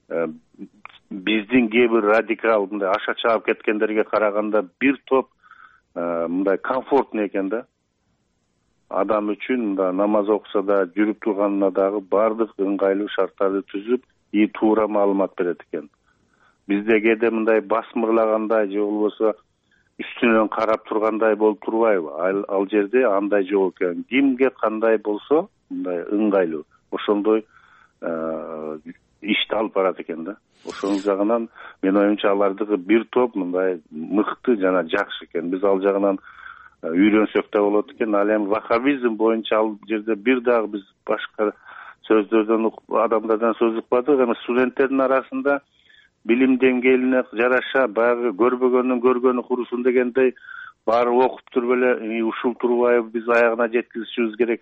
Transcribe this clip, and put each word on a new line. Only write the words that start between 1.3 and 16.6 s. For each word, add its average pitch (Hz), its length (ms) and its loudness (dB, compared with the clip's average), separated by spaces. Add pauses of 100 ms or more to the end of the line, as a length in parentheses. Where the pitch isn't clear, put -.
кээ 117 200 4
бир 113 160 2
радикал, 107 600 2
мындай 98 220 -4
аша 107 260 -2
чаап 113 300 0
кеткендерге 107 580 0
караганда 104 640 0 (120)
бир 135 260 0
топ, - 240 0 (680)
э, 85 320 -4
мындай 92 300 0
комфортный 127 680 -2
экен 98 220 -4
да. 113 160 -6 (1200)
Адам 104 440 -2
үчүн 127 280 -4 (100)
мында 95 200 0
намаз 104 380 0
окуса 104 320 0
да, 98 240 2
жүрүп 101 380 -2
турганына 98 480 0
дагы 98 300 0
бардык 107 580 0
ыңгайлуу 98 500 0
шарттарды 98 640 -2
түзүп, 110 320 -2 (280)
и 104 160 4
туура 107 400 2
маалымат 101 500 2
берет 87 340 -4
экен. 76 180 -10 (760)